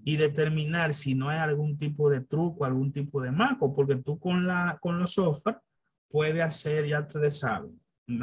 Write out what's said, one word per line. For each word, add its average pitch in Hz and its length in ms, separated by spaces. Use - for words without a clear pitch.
y 147 140
determinar 156 800
si 135 200
no 131 140
hay 156 100
algún 151 380
tipo 147 320
de 135 120
truco, 160 440
algún 131 280
tipo 143 280
de 127 100
maco, 220 440
porque 139 220
tú 147 220
con 180 280
la, 175 340
con 175 180
los 180 140
software 185 460
puedes 156 340
hacer, 151 440
ya 147 140
ustedes 147 400
saben, 107 380